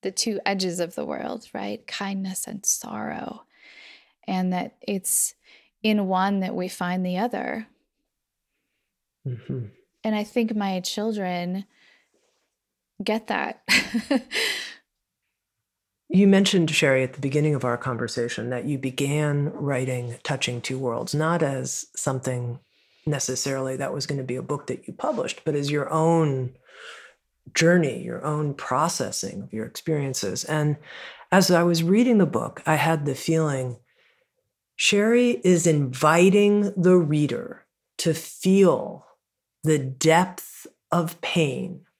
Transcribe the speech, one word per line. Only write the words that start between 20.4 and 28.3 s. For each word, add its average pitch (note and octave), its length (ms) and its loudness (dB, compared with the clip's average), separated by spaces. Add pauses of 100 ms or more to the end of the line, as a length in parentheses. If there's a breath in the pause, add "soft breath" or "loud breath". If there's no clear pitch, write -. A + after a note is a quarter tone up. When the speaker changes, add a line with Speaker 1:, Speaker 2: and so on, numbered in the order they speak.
Speaker 2:
Two C3 200 -6
Worlds, B2 340 -4
not D#3+ 300 2
as C3+ 420 -4 (100)
something B2+ 640 -4 (460)
necessarily C3+ 680 -2
that C3+ 180 -4
was C#3 140 -6
gonna C#3 160 -4
be B2 120 -6
a B2+ 60 -6
book - 240 -6
that - 220 -8
you - 60 -14
published, - 520 -4
but D#3 80 0
as C#3+ 160 -2
your D3 220 -2
own D#3 640 2 (1000 loud breath)
journey, D#3+ 480 4
your A#2+ 240 -8
own D3 300 -2